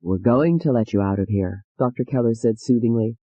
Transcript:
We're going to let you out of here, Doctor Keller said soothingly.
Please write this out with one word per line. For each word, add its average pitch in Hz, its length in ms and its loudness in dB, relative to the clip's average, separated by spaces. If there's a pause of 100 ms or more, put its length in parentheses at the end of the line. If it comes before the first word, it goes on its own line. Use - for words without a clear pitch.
We're 90 180 -2
going 139 400 2
to 160 120 0
let 113 220 0
you 101 80 2
out 98 160 0
of 98 100 -2
here, 98 380 -4 (140)
Doctor 127 240 -2
Keller 120 320 0
said 113 240 -2
soothingly. 117 640 0